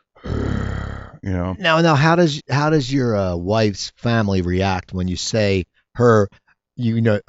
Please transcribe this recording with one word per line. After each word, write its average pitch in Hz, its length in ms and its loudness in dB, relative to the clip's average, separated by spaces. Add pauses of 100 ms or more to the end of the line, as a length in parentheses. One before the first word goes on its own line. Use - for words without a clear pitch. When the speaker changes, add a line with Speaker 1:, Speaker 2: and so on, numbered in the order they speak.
(240)
Speaker 1:
<sighs> - 760 -6 (240)
You 98 80 -6
know? 92 260 -2
Speaker 2:
Now, 160 220 2
now, 165 160 4
how 160 220 4
does, 156 320 2
how 143 200 0
does 143 220 0
your, 123 240 0
uh, 95 220 0
wife's 101 580 -2
family 107 460 0
react 90 500 -2
when 92 160 -4
you 90 80 -4
say 98 480 0 (320)
her, 110 320 6 (480)
you 117 240 -2
know, 110 300 2